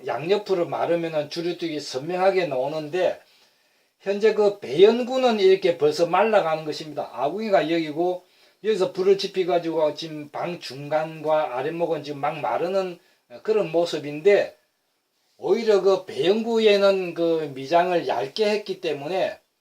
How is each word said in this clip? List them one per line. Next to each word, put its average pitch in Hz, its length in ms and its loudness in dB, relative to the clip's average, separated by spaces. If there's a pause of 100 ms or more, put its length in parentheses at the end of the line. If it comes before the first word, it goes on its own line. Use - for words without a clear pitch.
양옆으로 175 600 0
마르면은 151 600 -2
주류뚝이 165 500 -6
선명하게 180 680 0
나오는데 147 760 -4 (840)
현재 202 300 2
그 208 240 2
배연구는 233 800 4
이렇게 190 400 4
벌써 151 260 2
말라가는 175 580 2
것입니다. 151 480 -10
아궁이가 165 600 0
여기고 170 520 -2 (400)
여기서 190 300 0
불을 190 240 4
지피가지고 165 800 0
지금 151 340 -12
방 165 300 -8
중간과 151 1000 -4
아랫목은 160 460 -4
지금 143 160 -10
막 139 200 -4
마르는 175 600 -4 (420)
그런 202 300 0
모습인데 165 840 0 (840)
오히려 202 440 2
그 185 240 2
배연구에는 202 1120 2
그 160 400 0
미장을 170 520 2
얇게 202 400 -2
했기 208 320 -4
때문에 156 600 -4 (220)